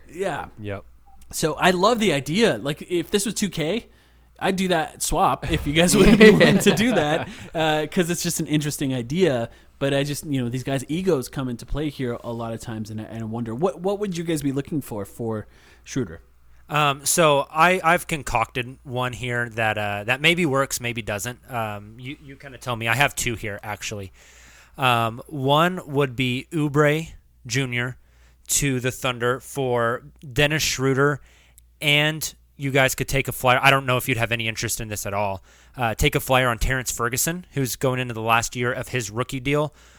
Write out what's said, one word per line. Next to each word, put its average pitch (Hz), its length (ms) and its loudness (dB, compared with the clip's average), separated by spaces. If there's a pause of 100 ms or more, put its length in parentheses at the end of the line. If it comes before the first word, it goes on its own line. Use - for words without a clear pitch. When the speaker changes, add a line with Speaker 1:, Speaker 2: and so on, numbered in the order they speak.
(160)
Speaker 1:
Yeah. 170 300 -4 (140)
Speaker 2:
Yep. 101 240 -8 (480)
Speaker 1:
So 156 240 -2
I 180 160 4
love 202 280 2
the 202 140 4
idea. 151 460 2
Like, 143 240 -6
if 175 280 -2
this 202 140 0
was 214 80 -4
two 202 160 -2
K, 170 380 -4 (520)
I'd 190 160 0
do 185 140 0
that 160 320 -2
swap 151 500 0
if 160 160 -2
you 143 60 -2
guys 170 240 4
would 202 220 10
be 220 120 10
Speaker 3:
<laughs> - 0 -
Speaker 1:
willing 175 280 6
to 196 160 4
do 233 180 2
that, 151 340 0 (280)
uh, 156 360 0
'cause 175 200 0
it's 170 120 -4
just - 160 -2
an 165 80 -2
interesting 143 460 -2
idea. 127 560 0 (300)
But 139 160 0
I 139 80 2
just, 147 220 -4
you 139 160 -2
know, 120 60 -2
these 123 160 -4
guys' 127 240 -4
egos 160 400 0
come 131 220 -6
into 120 160 -8
play 151 240 -4
here 123 340 -4
a 120 80 -8
lot 117 220 -6
of 110 80 -8
times, 110 300 -8
and 107 100 -8
I, 107 40 -12
and 113 160 -12
I 113 40 -6
wonder, 113 300 -6
what, 175 260 -2
what 196 180 -2
would 202 180 -4
you 175 60 -6
guys 160 200 -2
be 139 80 0
looking 139 280 -4
for 104 260 -8
for 110 420 -6 (360)
Schroeder? 92 380 -6 (480)
Speaker 4:
Um, 147 360 0
so 147 460 4
I, 175 320 4
I've 165 240 2
concocted 127 760 -4
one 123 300 -4
here 120 360 -4
that, 110 280 0
uh, 104 280 -4
that 127 160 0
maybe 170 240 4
works, 135 340 0
maybe 120 220 -6
doesn't. 107 380 -6 (120)
Um, 107 480 -6
you, 127 240 -14
you 139 140 -18
kinda 135 220 -20
tell 123 160 -4
me. 117 120 -4
I 117 80 4
have 143 200 4
two 117 200 -2
here, 104 280 -8
actually. 104 480 -10 (680)
Um, 120 500 0
one 151 600 2
would 139 280 0
be 127 360 -2
Oubre 151 640 2 (340)
Junior 123 500 -2 (520)
to 135 300 2
the 123 120 0
Thunder 123 480 -2
for 123 640 0 (300)
Dennis 147 300 2
Schroeder, 135 560 2 (600)
and 151 520 2 (260)
you 139 120 -4
guys 131 240 4
could - 120 -4
take 135 200 0
a 131 40 -4
flyer. 127 300 4
I 135 80 8
don't 135 160 4
know 127 120 2
if 123 100 -2
you'd 127 100 0
have 117 140 -2
any 117 160 -2
interest 113 340 -4
in 113 60 -8
this 104 180 -8
at 98 80 -4
all. 101 300 -2 (320)
Uh, 117 180 0
take - 220 2
a 143 40 2
flyer 131 280 4
on 117 100 0
Terrence 123 340 -2
Ferguson, 127 600 -4
who's 135 220 -2
going 127 240 0
into 123 140 -6
the 110 80 -6
last 113 340 2
year 120 180 -2
of 117 160 -8
his 113 220 -4
rookie 123 280 -4
deal, 143 340 0 (260)